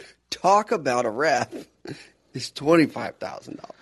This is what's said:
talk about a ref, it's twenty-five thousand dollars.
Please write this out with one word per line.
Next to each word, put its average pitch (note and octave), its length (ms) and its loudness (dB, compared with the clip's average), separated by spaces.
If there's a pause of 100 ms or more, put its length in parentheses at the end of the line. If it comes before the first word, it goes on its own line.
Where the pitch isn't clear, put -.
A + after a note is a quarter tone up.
(300)
talk G3+ 420 2
about C3 320 0
a A#2 60 -2
ref, C3+ 420 0 (800)
it's B2 200 -10
twenty-five C#3+ 640 2
thousand - 420 -12
dollars. - 240 -20